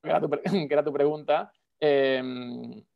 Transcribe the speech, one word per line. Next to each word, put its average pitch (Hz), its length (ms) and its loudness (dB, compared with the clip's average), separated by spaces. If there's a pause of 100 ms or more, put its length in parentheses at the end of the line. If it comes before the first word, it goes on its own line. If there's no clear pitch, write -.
que 156 80 -6
era 156 100 4
tu 156 80 -2
pre-, 147 140 -2
<laughs> 165 260 0
que 143 60 0
era 147 100 4
tu 151 80 -4
pregunta, 151 580 0 (300)
em, 127 1000 0 (140)